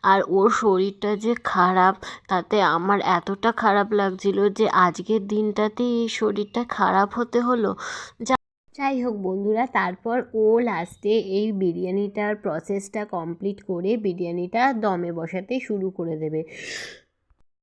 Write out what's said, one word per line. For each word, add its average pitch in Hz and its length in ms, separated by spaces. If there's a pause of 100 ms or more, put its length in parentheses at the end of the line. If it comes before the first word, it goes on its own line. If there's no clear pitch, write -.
আর 196 260
ওর 196 220
শরীরটা 202 680
যে 220 180 (100)
খারাপ, 185 500 (340)
তাতে 196 340
আমার 175 380
এতটা 196 520
খারাপ 208 400
লাগছিল 196 560
যে 202 200
আজকের 185 580
দিনটাতেই 214 760
এই 226 60
শরীরটা 214 600
খারাপ 190 460
হতে 240 260
হলো। 233 340 (480)
যা-, 254 120 (400)
যাই 269 280
হোক 240 120
বন্ধুরা, 202 520
তারপর 226 560 (120)
ও 220 240
লাস্টে 202 520
এই 214 420
বিরিয়ানিটার 196 840
প্রসেসটা 196 680
কমপ্লিট 185 580
করে 190 340
বিরিয়ানিটা 185 760
দমে 185 400
বসাতে 180 480
শুরু 190 300
করে 170 260
দেবে। 156 280 (1200)